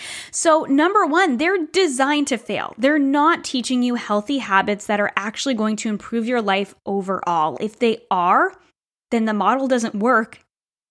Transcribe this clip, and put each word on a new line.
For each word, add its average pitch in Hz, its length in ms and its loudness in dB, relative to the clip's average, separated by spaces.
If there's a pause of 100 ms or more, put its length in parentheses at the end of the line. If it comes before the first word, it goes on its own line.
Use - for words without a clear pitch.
(320)
So 320 320 2
number 349 420 2
one, 311 320 2
they're 339 300 0
designed 294 600 0
to 240 100 -2
fail. - 400 -8
They're 285 220 2
not 294 440 2
teaching 247 400 -2
you 247 120 0
healthy 214 440 -2
habits 202 480 0
that 208 120 0
are 202 160 -2
actually 214 380 -4
going 214 240 -2
to 226 120 -6
improve 220 360 -6
your 240 160 0
life 196 320 0 (120)
overall. 175 760 -2
If 214 200 -6
they 226 300 0
are, 208 460 2 (560)
then 226 140 0
the 220 80 0
model 220 340 0
doesn't 233 280 -2
work 220 440 0 (520)